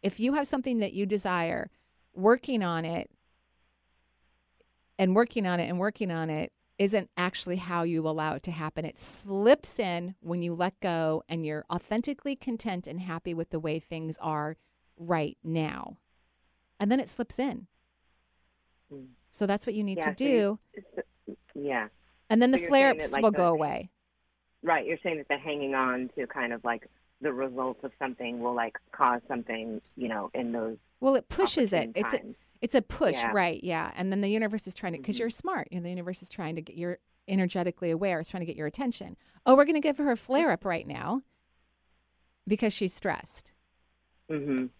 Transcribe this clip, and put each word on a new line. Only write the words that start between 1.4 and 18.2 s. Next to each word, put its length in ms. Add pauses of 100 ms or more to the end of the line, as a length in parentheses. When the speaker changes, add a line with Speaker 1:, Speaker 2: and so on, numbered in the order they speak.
Speaker 1:
working 480
on 220
it 260 (1900)
and 160
working 320
on 140
it 80
and 100
working 320
on 200
it 220 (260)
isn't 380
actually 400
how 260
you 260
allow 260
it 100
to 60
happen. 340
It 140
slips 800
in 420
when 220
you 120
let 260
go 480
and 160
you're 260
authentically 680
content 500
and 140
happy 340
with 160
the 100
way 180
things 420
are 360 (420)
right 460
now. 540 (800)
And 120
then 100
it 80
slips 300
in. 280 (1300)